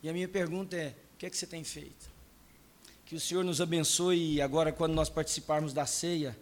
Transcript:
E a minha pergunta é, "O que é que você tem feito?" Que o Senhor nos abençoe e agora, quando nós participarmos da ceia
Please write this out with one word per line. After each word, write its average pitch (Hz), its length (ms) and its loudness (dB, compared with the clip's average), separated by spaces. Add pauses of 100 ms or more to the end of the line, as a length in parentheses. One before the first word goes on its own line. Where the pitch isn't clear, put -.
E 156 60 -4
a 160 40 -4
minha 180 140 -2
pergunta 185 480 -2
é, 156 180 -4 (220)
"O - 20 -20
que - 80 -10
é 185 40 -8
que - 80 -6
você 175 100 -6
tem 165 160 -10
feito?" - 460 -14 (960)
Que 160 100 -10
o 160 40 -6
Senhor 180 240 0
nos 170 180 0
abençoe 170 720 4
e 143 60 4
agora, 151 320 2
quando 160 200 2
nós 156 160 2
participarmos 151 640 0
da 143 120 0
ceia 156 560 0